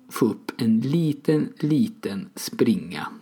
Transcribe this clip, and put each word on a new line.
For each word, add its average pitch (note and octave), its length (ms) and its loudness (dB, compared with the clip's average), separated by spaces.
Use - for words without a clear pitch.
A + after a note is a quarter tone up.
få - 160 2
upp - 300 -4
en A2+ 240 2
liten, D3+ 680 0
liten A2+ 760 -2
springa E2+ 720 -2